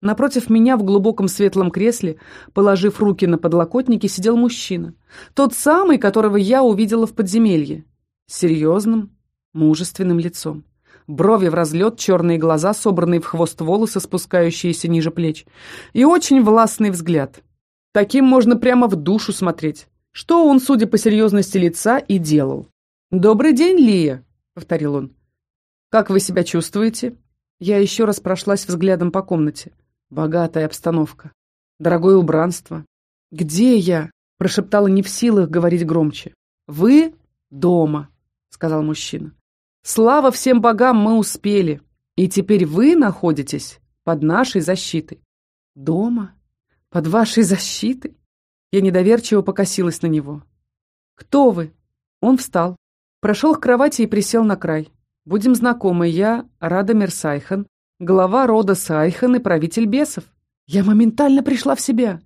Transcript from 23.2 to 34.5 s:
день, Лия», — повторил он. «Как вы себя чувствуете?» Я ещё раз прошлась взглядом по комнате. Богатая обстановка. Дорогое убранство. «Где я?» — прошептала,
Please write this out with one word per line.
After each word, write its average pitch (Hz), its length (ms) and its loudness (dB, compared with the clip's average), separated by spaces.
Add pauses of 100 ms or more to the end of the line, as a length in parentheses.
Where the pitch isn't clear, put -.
день, 349 240 2
Лия», — 180 460 2 (300)
повторил 151 420 -6
он. 139 200 -8 (720)
«Как 214 200 0
вы 190 100 2
себя 185 240 -2
чувствуете?» 220 720 -4 (420)
Я 202 200 0
ещё 202 260 0
раз 202 140 -2
прошлась 190 480 -4
взглядом 175 440 -2
по 190 100 -2
комнате. 156 520 -6 (360)
Богатая 160 560 -4
обстановка. 156 680 -6 (480)
Дорогое 170 360 2
убранство. 165 720 -2 (460)
«Где 175 440 2
я?» — 170 360 -2 (260)
прошептала, 202 500 0